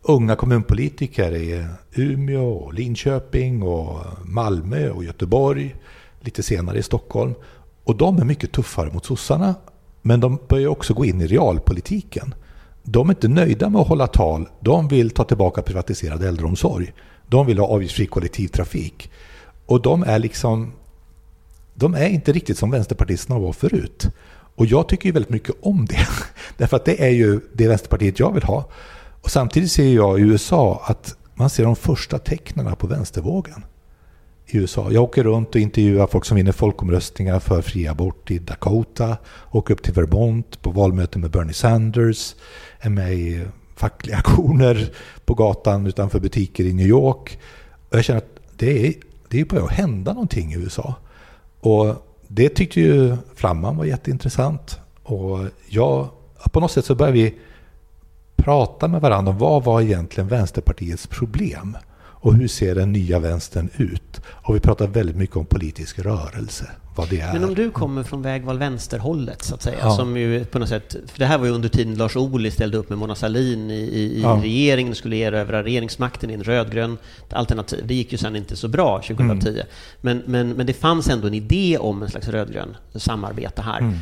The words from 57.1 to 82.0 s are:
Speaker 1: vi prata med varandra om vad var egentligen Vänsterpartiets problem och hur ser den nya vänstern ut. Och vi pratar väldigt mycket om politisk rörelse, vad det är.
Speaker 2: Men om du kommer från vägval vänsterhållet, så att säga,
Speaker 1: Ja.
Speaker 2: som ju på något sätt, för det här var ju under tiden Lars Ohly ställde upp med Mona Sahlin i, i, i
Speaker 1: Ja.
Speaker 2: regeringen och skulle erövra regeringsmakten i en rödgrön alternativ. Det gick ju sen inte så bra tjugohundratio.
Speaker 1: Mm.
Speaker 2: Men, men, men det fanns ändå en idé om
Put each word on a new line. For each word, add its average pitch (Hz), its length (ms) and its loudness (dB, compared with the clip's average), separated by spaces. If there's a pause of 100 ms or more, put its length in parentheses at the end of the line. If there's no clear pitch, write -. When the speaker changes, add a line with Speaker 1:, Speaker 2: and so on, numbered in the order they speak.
Speaker 1:
vi 110 160 4 (1000)
prata 143 520 2
med 170 120 0
varandra 98 320 4
om 95 60 -2
vad 143 260 4
var 117 160 4
egentligen 95 480 0
Vänsterpartiets 92 800 -2
problem 110 720 -6 (240)
och - 340 2
hur 120 140 4
ser 95 260 0
den 95 180 2
nya 90 260 0
vänstern 85 580 -4
ut. 87 500 -4
Och - 300 -4
vi 101 40 2
pratar 107 260 2
väldigt 98 300 -2
mycket 92 200 -2
om 80 100 -4
politisk 78 520 -4
rörelse, 101 720 -6 (260)
vad 85 140 -4
det 90 100 -2
är. 85 120 -4
Speaker 2:
Men 170 120 -2
om 190 100 -2
du 220 160 -2
kommer 139 320 -4
från 139 200 -8
vägval 131 360 -6
vänsterhållet, 127 840 -6
så - 120 -8
att 120 80 -12
säga, 123 180 -4
Speaker 1:
Ja. 113 160 2
Speaker 2:
som 123 200 -2
ju 117 280 0
på 117 140 -6
något 113 100 -2
sätt, 110 280 -6 (100)
för - 120 -20
det 131 80 2
här 147 120 2
var 123 80 0
ju 120 60 2
under 117 160 -2
tiden 110 260 0
Lars 110 220 -2
Ohly 127 340 0
ställde 107 280 -2
upp 107 100 -6
med 101 100 -6
Mona 107 160 -6
Sahlin 113 560 -2
i, 110 40 -6
i, 107 440 -4
i 110 40 -2
Speaker 1:
Ja. 113 200 4
Speaker 2:
regeringen 127 480 2
och 110 60 -8
skulle 113 200 -6
erövra 107 460 -2
regeringsmakten 117 680 -4
i 110 40 -8
en 104 100 -8
rödgrön 113 540 -2 (320)
alternativ. 113 560 -4
Det 123 80 -4
gick 123 180 -4
ju 113 60 -6
sen 107 180 -4
inte 101 200 -8
så 113 120 -8
bra 120 340 0
tjugohundratio. 110 500 0
Speaker 1:
Mm. 110 140 -6 (340)
Speaker 2:
Men, 123 260 -2
men, 123 300 0
men 123 100 -2
det 131 80 -2
fanns 160 360 0
ändå 110 160 -2
en 104 80 -2
idé 160 440 0
om 101 240 -4